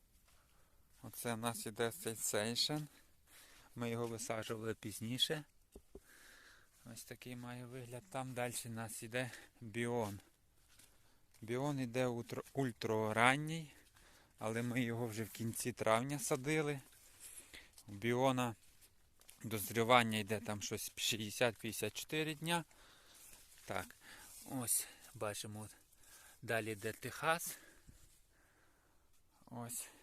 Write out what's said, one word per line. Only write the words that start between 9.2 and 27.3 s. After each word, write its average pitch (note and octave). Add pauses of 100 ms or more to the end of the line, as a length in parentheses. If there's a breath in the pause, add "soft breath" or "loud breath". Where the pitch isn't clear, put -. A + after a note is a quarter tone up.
Біон. A#2 (1200 soft breath)
Біон C3
іде B2+
утро-, A#2+ (100)
ультраранній, B2+ (680 loud breath)
але A2+
ми A#2+
його A#2
вже A2
в G2+
кінці A#2
травня A#2+
садили. D3 (1080 loud breath)
У G#2
Біона A#2+ (880)
дозрівання A2+
йде G#2
там G#2
щось -
шістдесят-п'ятдесят A2
чотири D#3
дня. D#3+ (1000 loud breath)
Так, G2 (500 loud breath)
ось - (260 loud breath)
бачимо, G#2+ (720 loud breath)
далі A2+
йде G#2+
Техас. - (1900 loud breath)